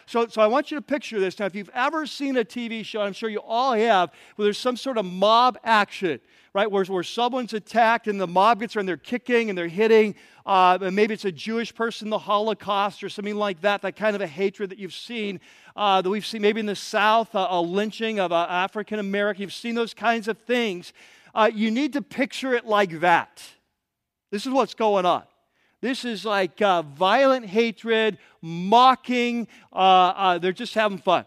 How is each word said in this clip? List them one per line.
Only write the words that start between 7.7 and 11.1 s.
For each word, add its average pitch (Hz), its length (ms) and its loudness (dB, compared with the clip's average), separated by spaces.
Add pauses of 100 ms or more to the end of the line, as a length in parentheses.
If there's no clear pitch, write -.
and 202 140 -4
the 185 60 -2
mob 190 340 4
gets 220 160 -8
around, 202 100 -2
they're 175 120 -4
kicking 240 500 -2
and 196 80 -4
they're 170 120 -4
hitting, 214 460 4 (300)
uh, 185 380 6
and 185 120 -2
maybe 214 200 2